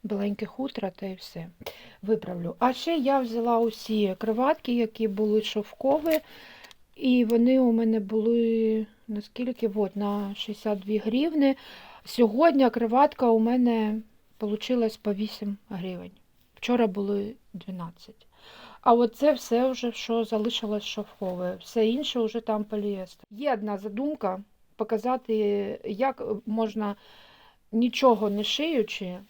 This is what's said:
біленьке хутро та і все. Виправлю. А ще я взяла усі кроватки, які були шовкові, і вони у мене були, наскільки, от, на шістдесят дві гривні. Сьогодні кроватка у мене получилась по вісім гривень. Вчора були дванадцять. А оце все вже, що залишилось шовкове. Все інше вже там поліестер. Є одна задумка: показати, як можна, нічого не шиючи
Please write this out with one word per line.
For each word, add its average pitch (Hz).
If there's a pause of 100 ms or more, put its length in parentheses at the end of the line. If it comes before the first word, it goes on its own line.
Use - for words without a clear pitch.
біленьке 202
хутро 226
та -
і 190
все. 170 (540)
Виправлю. 180
А 254
ще 330
я 269
взяла 233
усі 214
кроватки, 247
які 220
були 214
шовкові, 294 (760)
і 247
вони 233
у 247
мене 226
були, 220 (220)
наскільки, 233
от, 196
на 202
шістдесят 208
дві 208
гривні. 269 (500)
Сьогодні 254
кроватка 240
у 226
мене 226 (380)
получилась 220
по 208
вісім 208 (120)
гривень. 180 (440)
Вчора 240
були 202 (180)
дванадцять. 175 (600)
А 240
оце 240
все 247
вже, 247
що 226
залишилось 214
шовкове. 185
Все 226
інше 254
вже 226
там 214
поліестер. 208
Є 254
одна 208
задумка: 202 (320)
показати, 226 (520)
як 240 (220)
можна, 214 (760)
нічого 226
не 208
шиючи 214 (100)